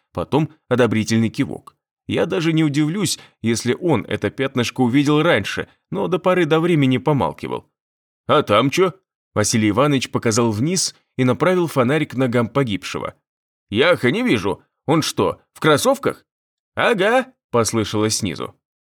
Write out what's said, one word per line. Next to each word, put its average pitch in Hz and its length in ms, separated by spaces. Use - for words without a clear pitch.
потом 135 380
одобрительный 113 600
кивок. - 460
Я 147 180
даже 170 260
не 160 120
удивлюсь, 151 540
если 117 380
он 143 260
это 104 240
пятнышко 131 520
увидел 139 400
раньше, 127 480
но 190 160
до 170 120
поры 180 260
до 160 140
времени 147 380
помалкивал. 92 760
«А 143 160
там 117 260
че?» 180 240
Василий 107 360
Иванович 131 420
показал 117 400
вниз 151 420
и 127 60
направил 165 440
фонарик 143 440
к - 40
ногам 120 340
погибшего. - 680
«Яха, 120 420
не 220 100
вижу. 101 400
Он 151 160
что, - 380
в - 80
кроссовках?» 156 640
«Ага», 220 580
послышалось 110 680
снизу. 73 380